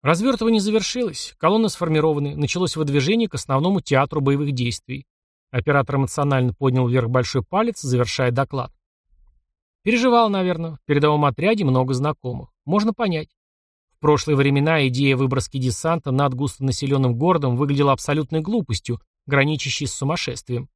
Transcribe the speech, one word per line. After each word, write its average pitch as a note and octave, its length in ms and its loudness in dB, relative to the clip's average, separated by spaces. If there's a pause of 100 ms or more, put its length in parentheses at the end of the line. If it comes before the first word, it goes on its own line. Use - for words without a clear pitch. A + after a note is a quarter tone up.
Развертывание A3 580 2
завершилось, G#3+ 760 -4
колонны G#3 300 2
сформированы, D3+ 680 0
началось D3+ 400 -2
выдвижение D#3 540 0
к - 60 -10
основному D3+ 460 0
театру C#3+ 400 0
боевых C#3 300 0
действий. B2+ 560 -6 (460)
Оператор C#3 420 0
эмоционально C3+ 600 0
поднял B2+ 340 2
вверх B2+ 200 2
большой B2+ 360 0
палец, G#3+ 380 -2
завершая B2 500 0
доклад. C3 400 -4 (1120)
Переживал, A#3 440 4
наверное, F3+ 440 -2
в C#3+ 140 -16
передовом D3 380 2
отряде F#3 400 0
много C3 300 2
знакомых. C3 540 -6 (160)
Можно G#3 280 0
понять. F3 360 -4 (640)
В - 80 -20
прошлые D3 360 2
времена C#3+ 520 2
идея C3+ 280 2
выброски C3 420 -2
десанта C3+ 520 -2
над C3+ 240 0
густонаселенным C3+ 840 0
городом C#3+ 400 2
выглядела C#3+ 360 2
абсолютной D3+ 480 -2
глупостью, D#3 600 -4 (260)
граничащей C#3 600 0
с - 80 -6
сумасшествием. C3 800 -6